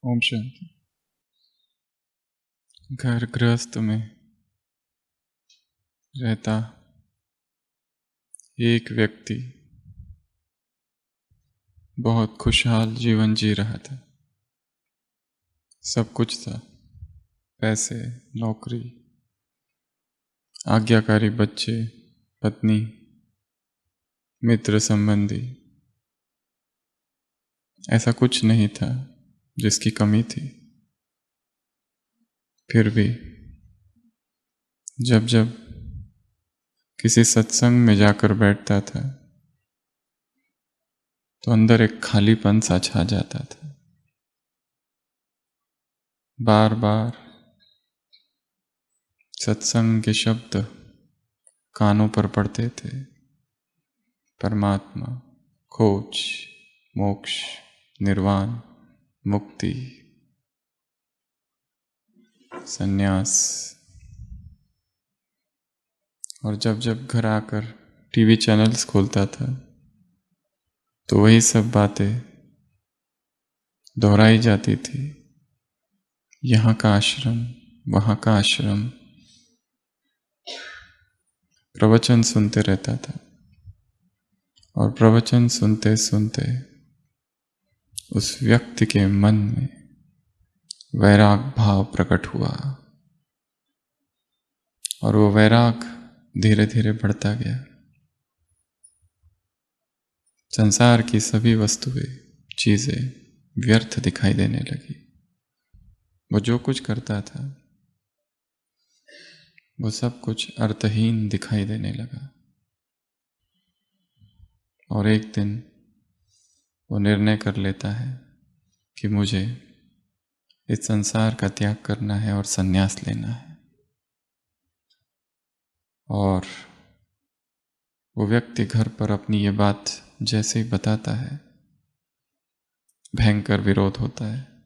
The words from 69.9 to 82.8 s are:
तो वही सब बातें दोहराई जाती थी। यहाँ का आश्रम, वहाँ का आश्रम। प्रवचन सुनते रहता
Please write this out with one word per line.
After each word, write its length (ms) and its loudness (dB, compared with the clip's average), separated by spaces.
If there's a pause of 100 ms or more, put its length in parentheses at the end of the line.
तो 160 4
वही 160 8
सब 300 2
बातें 500 0 (1800)
दोहराई 400 6
जाती 380 2
थी। 460 -10 (1200)
यहाँ 300 4
का 220 2
आश्रम, 580 -2 (340)
वहाँ 280 2
का 220 2
आश्रम। 500 -2 (2750)
प्रवचन 480 4
सुनते 380 0
रहता 360 -2